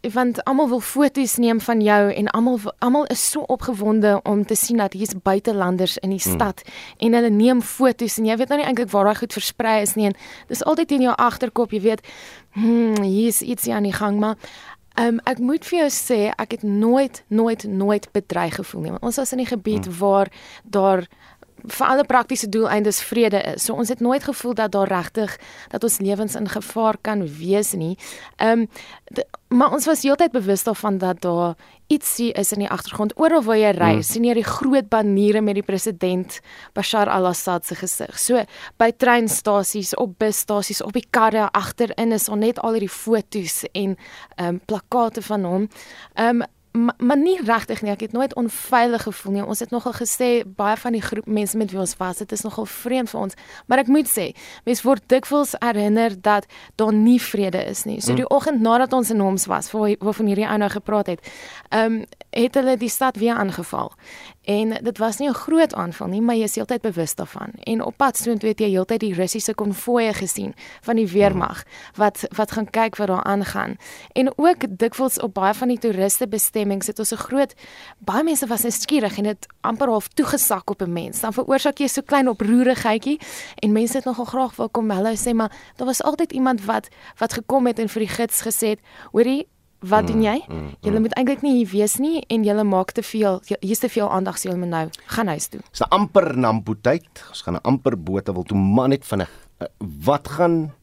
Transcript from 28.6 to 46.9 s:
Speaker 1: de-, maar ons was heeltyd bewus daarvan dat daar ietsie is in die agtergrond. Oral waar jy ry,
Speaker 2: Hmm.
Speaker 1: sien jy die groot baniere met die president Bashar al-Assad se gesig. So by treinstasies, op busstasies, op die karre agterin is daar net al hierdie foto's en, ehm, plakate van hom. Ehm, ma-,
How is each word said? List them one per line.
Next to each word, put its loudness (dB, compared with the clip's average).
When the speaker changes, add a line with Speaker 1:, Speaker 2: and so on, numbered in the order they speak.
Speaker 1:
de-, -6
maar 6
ons -2
was 2
heeltyd 4
bewus 0
daarvan -2
dat -2
daar 0
ietsie 0
is -2
in -4
die -2
agtergrond. -4
Oral 4
waar 2
jy 6
ry, 4
Speaker 2:
Hmm. 2
Speaker 1:
sien -2
jy 4
die 2
groot 0
baniere 4
met 0
die -2
president -2
Bashar 0
al-Assad 0
se -6
gesig. -8
So 2
by 4
treinstasies, 2
op -4
busstasies, -2
op -8
die -2
karre 2
agterin 0
is 0
daar -4
net 0
al -2
hierdie -2
foto's -4
en, -2
ehm, -2
plakate -2
van -2
hom. 0
Ehm, 2
ma-, 2